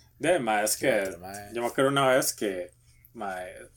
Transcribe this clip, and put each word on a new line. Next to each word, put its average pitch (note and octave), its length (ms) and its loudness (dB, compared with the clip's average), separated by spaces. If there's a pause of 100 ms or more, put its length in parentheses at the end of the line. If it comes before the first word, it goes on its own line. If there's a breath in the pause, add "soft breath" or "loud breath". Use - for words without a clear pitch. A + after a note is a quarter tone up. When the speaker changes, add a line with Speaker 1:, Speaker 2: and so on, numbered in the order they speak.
(180)
Speaker 1:
De, E3 200 2
ma, A2 240 0
es G#2+ 140 0
Speaker 2:
Sí, - 40 -8
Speaker 1:
que C#3 120 2 (120)
Speaker 2:
pero, F2+ 140 -6
ma, G2 340 -14
Speaker 1:
yo A#2 100 -6
me A#2+ 60 0
acuerdo C3+ 220 2
una C#3 180 4
vez C#3 240 4
que, F#2 380 -4 (420 soft breath)
ma, G2+ 240 -8 (400)